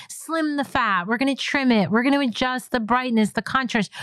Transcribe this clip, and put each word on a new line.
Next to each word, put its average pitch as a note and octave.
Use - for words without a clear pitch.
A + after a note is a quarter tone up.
slim D4+
the C#4
fat. G#3
We're A#3
gonna C4+
trim C4+
it. G3
We're A3+
gonna C#4
adjust B3+
the B3
brightness, A3+
the A3+
contrast. A#3+